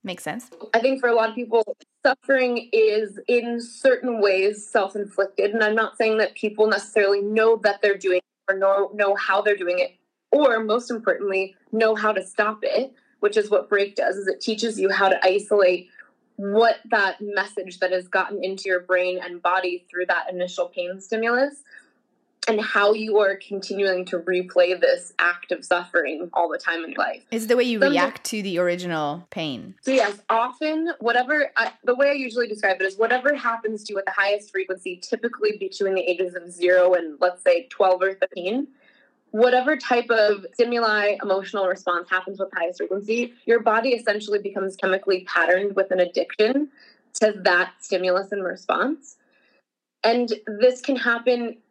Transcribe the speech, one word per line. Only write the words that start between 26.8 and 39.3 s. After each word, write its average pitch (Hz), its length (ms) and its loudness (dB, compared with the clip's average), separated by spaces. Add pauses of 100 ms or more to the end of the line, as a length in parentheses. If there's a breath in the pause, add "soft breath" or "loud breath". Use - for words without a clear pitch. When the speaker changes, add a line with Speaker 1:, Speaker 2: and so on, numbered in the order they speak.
Speaker 2:
in 165 60 -12
your - 80 -10
life. - 300 -4
Speaker 1:
It's 220 180 -4
the 240 100 4
way 247 60 4
you 240 180 0
Speaker 2:
Some 277 100 4
Speaker 1:
react 269 360 0
to 214 140 -4
the 185 180 -2
original 175 720 -2
pain. 156 500 -8
Speaker 2:
So 262 100 -2
yes, 208 380 2
often 311 680 0
whatever, 247 580 0
I, 226 160 -2 (100)
the 247 120 2
way 277 140 2
I 285 40 0
usually 240 340 -4
describe 202 320 -2
it 190 60 0
is 190 100 -4
whatever 247 400 2
happens 226 500 -4
to 208 80 -12
you 196 60 -4
at 196 60 -6
the 190 80 -4
highest 202 380 -2
frequency, 185 440 -6
typically 214 640 -4
between 190 380 -4
the 185 60 0
ages 180 340 -2
of 175 140 -12
zero 180 440 4
and, 160 260 -2
let's 180 240 0
say, 170 240 4
twelve 185 340 2
or 190 120 0
thirteen, 190 560 -4 (600 soft breath)